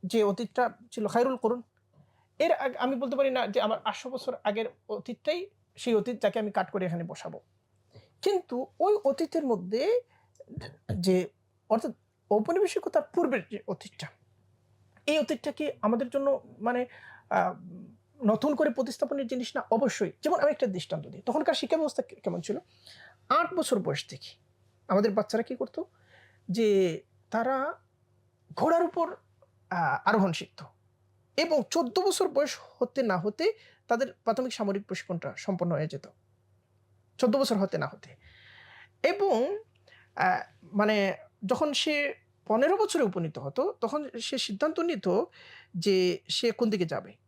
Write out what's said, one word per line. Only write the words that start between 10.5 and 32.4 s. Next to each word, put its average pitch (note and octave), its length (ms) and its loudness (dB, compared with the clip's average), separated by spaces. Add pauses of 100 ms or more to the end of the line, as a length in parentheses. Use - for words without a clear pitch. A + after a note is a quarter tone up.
যে, F3+ 340 2 (400)
অর্থাৎ A3+ 240 0 (380)
ঔপনিবেশিকতার E4 720 2
পূর্বের C#4 380 0 (100)
যে G#3 80 -8 (100)
অতীতটা, - 380 -10 (1000)
এই D4+ 120 2
অতীতটা C#4+ 340 -2
কি - 180 -4 (120)
আমাদের A#3 260 2
জন্য, C#4 320 0 (200)
মানে, B3 260 -2 (440)
আ, F3+ 240 2 (680)
নতুন A#3 300 2
করে D4 160 2
প্রতিস্থাপনের C4 560 -4
জিনিস B3 300 -6
না? B3 140 -4
অবশ্যই। A3 420 2 (100)
যেমন D#4 180 2
আমি C#4+ 100 4
একটা - 160 0
দৃষ্টান্ত F3+ 420 -6
দিই, F#3+ 120 -14
তখনকার D#4 340 0
শিক্ষা D#4 220 0
ব্যবস্থা D4+ 260 0
কে-, - 180 -12
কেমন F3 200 -4
ছিল? G#3+ 180 -4 (680)
আট F4 260 4
বছর C4+ 240 2
বয়স D3 260 -2
থেকে - 240 -16 (600)
আমাদের G#3 220 4
বাচ্চারা G#3+ 320 0
কি B3+ 140 -6
করতো? - 280 -6 (640)
যে F#3+ 520 2 (300)
তারা C4 440 0 (800)
ঘোড়ার E4+ 280 4
উপর, E4+ 340 -2 (540)
আ, D#3+ 340 0
আরোহণ G3 280 4
শিখত - 320 -10 (720)
এবং D#4 340 2
চোদ্দ C#4 280 0
বছর F#4 300 2
বয়স C#4+ 300 0 (200)